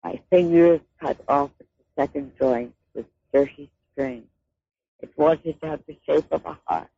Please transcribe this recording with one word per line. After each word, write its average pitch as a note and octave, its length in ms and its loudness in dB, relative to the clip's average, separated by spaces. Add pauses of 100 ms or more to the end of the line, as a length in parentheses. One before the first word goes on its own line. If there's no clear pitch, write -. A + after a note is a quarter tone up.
My E2+ 160 -10 (100)
fingers E3+ 500 6 (220)
cut D3+ 260 -6
off C#3+ 320 0
at - 60 -20 (120)
the - 240 -8
second C#3 380 -6
joint B2 340 -2 (200)
with A#2 120 -10 (280)
dirty C#3 360 0 (220)
string. B2+ 320 -8 (800)
It - 160 -18
wanted D#3 440 0
to D#3+ 60 -10
have D3+ 200 -10
the D3 180 -20
shape D3+ 260 -2
of D#3+ 140 -6
a E3+ 200 -14
heart E2 320 -6